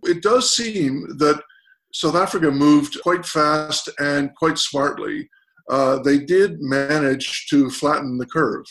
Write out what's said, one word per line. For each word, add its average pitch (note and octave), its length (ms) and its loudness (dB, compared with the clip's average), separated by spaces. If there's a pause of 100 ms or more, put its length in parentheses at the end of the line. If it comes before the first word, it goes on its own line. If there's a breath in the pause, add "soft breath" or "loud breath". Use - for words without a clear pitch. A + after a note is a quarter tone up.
It E3+ 180 0
does A3+ 340 2
seem F#3+ 520 -2 (100)
that D3 240 2 (500 soft breath)
South D#3 240 -2
Africa F3 360 0
moved C#3+ 500 4
quite F3 240 0
fast D3+ 720 -2
and C#3+ 380 -2
quite D#3+ 240 0
smartly. A#2+ 680 -4 (440 soft breath)
Uh, C3+ 300 2
they C#3+ 160 4
did E3+ 420 2
manage C#3 880 -2
to C#3 220 4
flatten C#3+ 480 -2
the B2 80 -6
curve, D3 460 -2